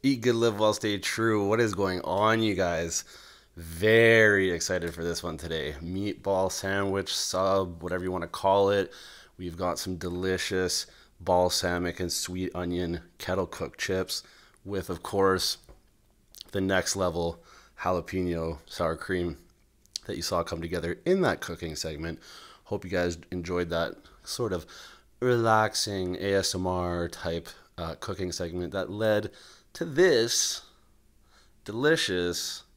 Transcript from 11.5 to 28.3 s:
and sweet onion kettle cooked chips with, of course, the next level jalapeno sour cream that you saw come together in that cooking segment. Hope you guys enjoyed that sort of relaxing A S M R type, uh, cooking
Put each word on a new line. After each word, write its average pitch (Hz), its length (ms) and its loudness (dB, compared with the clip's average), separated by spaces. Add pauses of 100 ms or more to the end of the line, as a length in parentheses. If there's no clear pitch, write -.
and 90 100 -2
sweet 92 460 -4
onion 87 460 -2 (160)
kettle 92 280 -2
cooked - 320 -10
chips - 460 -4 (400)
with, 98 260 -6
of 87 140 -8
course, 95 540 2 (960)
the 98 80 0
next 95 340 2
level 85 480 -2 (380)
jalapeno 85 840 -2
sour 82 280 -2
cream 87 400 -4 (680)
that 104 100 -8
you - 60 -8
saw 85 220 -2
come 82 180 -6
together 85 420 -4
in 190 200 2
that 98 180 0
cooking 80 340 -8
segment. 80 440 -8 (440)
Hope 98 220 -8
you 90 40 -10
guys 87 280 0 (140)
enjoyed 87 400 -4
that 82 240 -2 (280)
sort 113 300 -4
of 85 120 -4 (540)
relaxing 110 1000 2
A 98 140 2
S 95 200 2
M 92 120 -2
R 87 420 -2
type, 85 400 -6 (280)
uh, 82 220 -8
cooking 92 320 -6